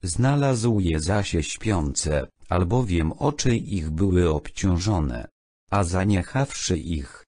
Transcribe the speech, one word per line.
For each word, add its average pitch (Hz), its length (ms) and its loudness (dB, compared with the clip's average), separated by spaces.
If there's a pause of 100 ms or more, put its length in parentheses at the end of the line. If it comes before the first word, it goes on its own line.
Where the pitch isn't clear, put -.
znalazł 120 800 2
je 80 200 2
zasie 90 420 0
śpiące, 76 840 -2 (220)
albowiem 90 640 2
oczy 139 440 0
ich 87 340 -4
były 90 400 4
obciążone. 80 1000 -2 (420)
A 101 140 2
zaniechawszy 95 920 0
ich, 76 500 -6